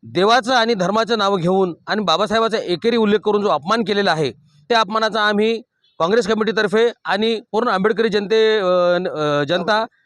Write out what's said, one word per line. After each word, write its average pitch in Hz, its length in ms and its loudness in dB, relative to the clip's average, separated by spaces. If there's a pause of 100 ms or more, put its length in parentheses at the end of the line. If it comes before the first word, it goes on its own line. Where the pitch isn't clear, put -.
देवाचं 202 500 2
आणि 233 200 2
धर्माचं 208 440 -2
नाव 202 180 0
घेऊन 185 380 0 (140)
आणि 202 160 -2
बाबासाहेबाचा 208 540 0
एकेरी 196 400 -2
उल्लेख 214 220 2
करून 208 220 0
जो 202 60 -2
अपमान 180 340 0
केलेला 202 300 0
आहे, 156 200 -2 (380)
त्या 233 100 2
अपमानाचा 220 420 -2
आम्ही 214 400 0 (380)
काँग्रेस 185 280 0
कमिटीतर्फे 214 640 0 (140)
आणि 214 360 -2 (100)
पूर्ण 226 160 -2
आंबेडकरी 214 420 0
जनते, 214 500 2
अ, 180 380 2
न-, 180 100 -2
अ, 147 360 -2
जनता, 185 420 0 (200)